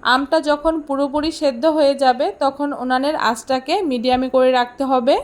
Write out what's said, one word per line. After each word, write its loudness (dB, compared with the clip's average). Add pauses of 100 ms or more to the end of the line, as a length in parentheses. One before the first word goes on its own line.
(140)
আমটা 0 (120)
যখন 0 (140)
পুরোপুরি -2 (100)
সেদ্ধ -2 (140)
হয়ে 4 (100)
যাবে 2 (180)
তখন -2 (140)
উনানের -2 (140)
আঁচটাকে -4 (160)
মিডিয়ামে 0
করে 6 (100)
রাখতে -2
হবে। 2